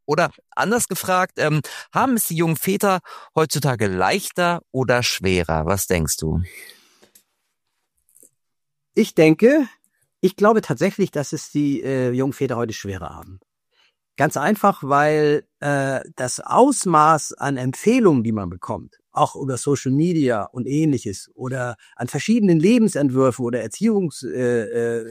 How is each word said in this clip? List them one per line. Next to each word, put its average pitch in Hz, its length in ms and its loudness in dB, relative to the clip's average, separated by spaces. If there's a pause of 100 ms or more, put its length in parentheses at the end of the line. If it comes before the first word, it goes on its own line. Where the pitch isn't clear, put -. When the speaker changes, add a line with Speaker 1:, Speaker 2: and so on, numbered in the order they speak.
Speaker 1:
Oder 151 240 0 (220)
anders 196 360 0
gefragt, 185 520 -2
ähm, 151 220 2 (300)
haben 240 220 2
es 226 140 -2
die 165 80 -6
jungen 165 220 0
Väter 190 420 0 (340)
heutzutage 131 540 0
leichter 165 760 -2 (100)
oder 123 300 0
schwerer? 87 640 0
Was 95 220 0
denkst 82 300 0
du? 80 260 -2 (2500)
Speaker 2:
Ich 214 220 0
denke, 208 520 6 (540)
ich 185 140 0
glaube 214 260 4
tatsächlich, 175 480 -2
dass 147 240 -6
es - 160 -10
die, 143 320 -2
äh, 131 300 -2
jungen 131 220 -2
Väter 127 220 -4
heute 113 180 -4
schwerer 90 420 -10
haben. 85 240 -18 (800)
Ganz 147 160 2
einfach, 196 460 0
weil, 147 640 2 (160)
äh, 139 400 -2 (160)
das - 240 -6
Ausmaß 160 920 2
an 139 220 -4
Empfehlungen, 143 680 2
die 113 80 -2
man 101 180 -4
bekommt, 90 460 -12 (160)
auch 143 240 -2
über 135 220 -6
Social 135 340 -2
Media 143 500 0
und 120 240 -10
Ähnliches 135 720 -2
oder 123 400 -8 (200)
an 123 120 -8
verschiedenen 190 520 2
Lebensentwürfen 143 880 2
oder 120 160 -2
Erziehungs-, 190 640 -2
äh, 117 880 -2